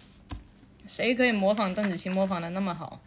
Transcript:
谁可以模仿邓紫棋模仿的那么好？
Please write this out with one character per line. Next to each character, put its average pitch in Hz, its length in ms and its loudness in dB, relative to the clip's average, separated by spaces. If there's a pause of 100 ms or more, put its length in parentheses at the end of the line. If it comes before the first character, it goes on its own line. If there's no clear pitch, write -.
(840)
谁 233 300 0
可 247 100 4
以 240 60 6
模 202 220 4
仿 202 200 0
邓 208 160 0
紫 170 80 -2
棋 185 120 -6
模 190 180 2
仿 180 140 -4
的 170 100 -6
那 190 100 -4
么 185 140 -2
好？ - 320 -12